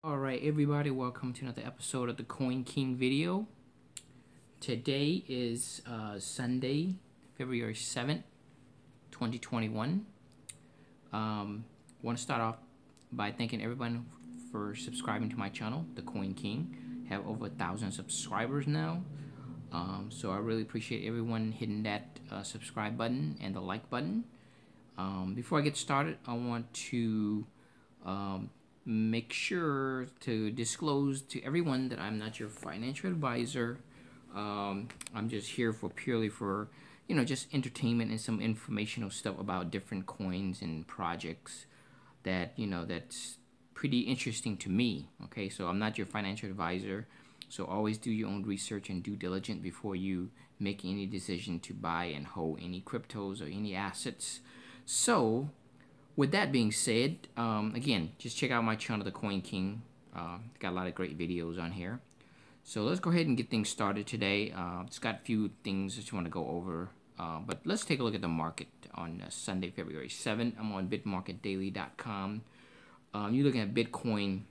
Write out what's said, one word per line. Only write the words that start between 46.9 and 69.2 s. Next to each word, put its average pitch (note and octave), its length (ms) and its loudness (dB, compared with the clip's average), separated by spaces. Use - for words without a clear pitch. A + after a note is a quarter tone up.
So - 160 -6
always G#2+ 320 0
do A2 120 -4
your G#2+ 200 0
own G2 140 -2
research G2+ 460 -4
and F2+ 140 -2
due G2+ 140 -4
diligence F#2+ 440 -2
before F#2+ 360 -4
you F#2 340 -2
make G2+ 260 -2
any G2 200 0
decision F#2 540 -2
to - 140 -8
buy E2 320 0
and D2 200 -4
hold D#2+ 360 -2
any F2+ 180 -4
cryptos G2+ 600 -6
or D2+ 100 -6
any G2+ 240 -4
assets. - 640 -4
So C3+ 640 6
with C#3+ 140 6
that F#3+ 200 6
being A#2 200 6
said, B2 560 4
um, A2 380 2
again, A2+ 420 2
just - 180 -8
check C3+ 140 2
out A#2 140 4
my A2 120 4
channel, G#2+ 300 -2
The F#2+ 60 0
Coin G2 280 0
King. G2 440 -2
Uh, F2 240 -6
got F#2 140 -2
a F#2 40 0
lot F#2 120 0
of E2+ 80 -4
great D#2+ 200 -2
videos E2+ 460 0
on E2+ 120 -2
here. G2 280 -4
So - 200 -4
let's E3 160 2
go F3+ 120 2
ahead E3 160 6
and B2 100 6
get A#2+ 140 0
things G#2+ 180 4
started G2+ 380 0
today. G#2 440 2
Uh, F2+ 340 -4
just - 140 -12
got A2+ 160 2
a - 80 -14
few G#2+ 280 2
things G2 320 0
that - 160 -8
you A2+ 60 -2
wanna F2 120 0
go E2 180 0
over. F2 420 -2
Uh, E2 260 -4
but - 200 -4
let's G3+ 200 0
take C#3+ 140 2
a B2 40 2
look A2 120 2
at F#2+ 60 -2
the F#2 60 0
market E2 400 0
on, E2+ 260 -6